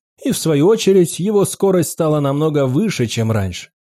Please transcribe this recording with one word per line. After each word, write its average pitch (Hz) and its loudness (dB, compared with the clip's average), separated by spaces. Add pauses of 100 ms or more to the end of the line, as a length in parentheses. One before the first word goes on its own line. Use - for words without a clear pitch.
(220)
и, 269 -2
в - -2
свою 156 0
очередь, 196 2
его 202 0
скорость 185 0
стала 151 -2
намного 143 0
выше, 139 -2
чем 110 -2
раньше. 95 -4 (240)